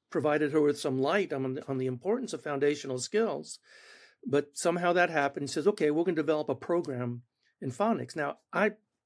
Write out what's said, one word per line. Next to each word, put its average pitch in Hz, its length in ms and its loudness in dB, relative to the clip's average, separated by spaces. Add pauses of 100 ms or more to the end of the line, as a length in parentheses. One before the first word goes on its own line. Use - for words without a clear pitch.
(100)
provided 147 420 2
her 156 80 4
with 147 180 4
some 131 200 -2
light 165 340 0
on 131 220 -4
the, 143 120 -10
on 135 120 -4
the 127 80 -2
importance 180 480 -4
of 143 80 -10
foundational 143 560 -2
skills. 160 640 -4 (680)
But 143 260 0
somehow 175 400 2
that 175 160 4
happened. 143 400 0
She - 60 -10
says, 151 140 -2
"Okay, 175 220 4
we're 160 140 2
gonna 175 120 0
develop 151 340 0
a 135 40 -2
program 123 680 -2 (400)
in 135 100 -6
phonics." 208 420 -2
Now, 147 220 -4 (160)
I 208 200 2 (340)